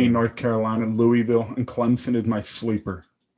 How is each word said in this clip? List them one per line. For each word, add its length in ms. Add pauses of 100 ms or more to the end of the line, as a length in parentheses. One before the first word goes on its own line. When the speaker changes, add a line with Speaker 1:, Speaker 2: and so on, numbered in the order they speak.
Speaker 1:
team. 80
Speaker 2:
North 220
Carolina, 520
Louisville, 680
and 120
Clemson 480
is 100
my 160
sleeper. 640 (320)